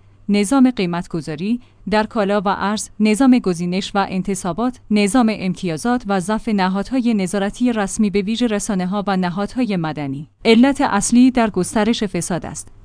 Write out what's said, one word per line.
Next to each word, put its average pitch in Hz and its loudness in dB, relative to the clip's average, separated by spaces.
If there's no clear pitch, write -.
نظام 208 4
قیمتگذاری 175 -4
در 214 2
کالا 208 0
و 196 -2
ارز، 202 -4
نظام 214 6
گزینش 180 -2
و 196 2
انتصابات، 196 -4
نظام 214 4
امتیازات 185 -4
و 196 0
ضعف 214 -4
نهادهای 208 0
نظارتی 202 0
رسمی 208 0
به 202 2
ویژه 226 -2
رسانه‌ها 202 -2
و 202 0
نهادهای 202 -2
مدنی. 151 -6
علت 240 6
اصلی 247 4
در 226 0
گسترش 214 0
فساد 175 -6
است. - -14